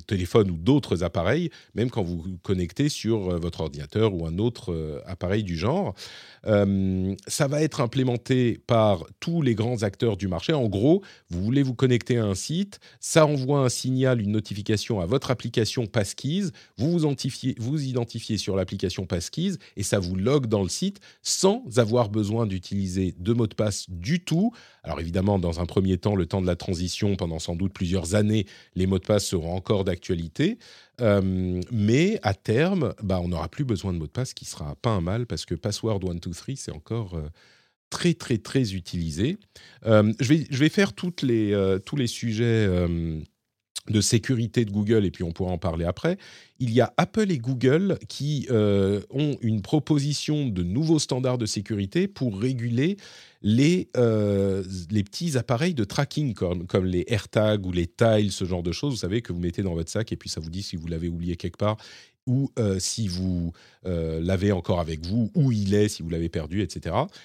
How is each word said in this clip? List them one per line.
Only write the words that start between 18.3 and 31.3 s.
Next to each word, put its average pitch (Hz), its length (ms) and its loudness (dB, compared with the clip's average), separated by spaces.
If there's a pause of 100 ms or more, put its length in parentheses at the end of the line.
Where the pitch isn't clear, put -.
sur 98 160 -2
l'application 95 500 -2
Passkeys 151 520 -4 (200)
et 104 60 -4
ça 107 160 0
vous 92 160 -2
log 123 320 2
dans 104 160 2
le 92 60 0
site 196 320 -4 (200)
sans 214 420 2 (140)
avoir 113 320 4
besoin 107 380 0
d'utiliser 95 720 -2
de 98 140 0
mot 117 120 2
de - 80 -4
passe 107 380 -2
du 113 320 -4
tout. 185 300 0 (280)
Alors 76 180 -6
évidemment, 95 380 2
dans 85 220 0
un 85 80 -2
premier 95 320 2
temps, 104 160 0
le 90 100 0
temps 98 160 -2
de 90 60 0
la 87 80 2
transition, 95 640 -2
pendant 82 220 -4
sans 85 180 -6
doute 95 160 -2
plusieurs 90 420 -2
années, 107 320 2 (260)
les 92 140 0
mots 95 100 2
de 90 60 -6
passe 104 220 2
seront 85 280 -4
encore 95 300 0
d'actualité. 90 720 -2 (440)
Euh, 95 580 2 (100)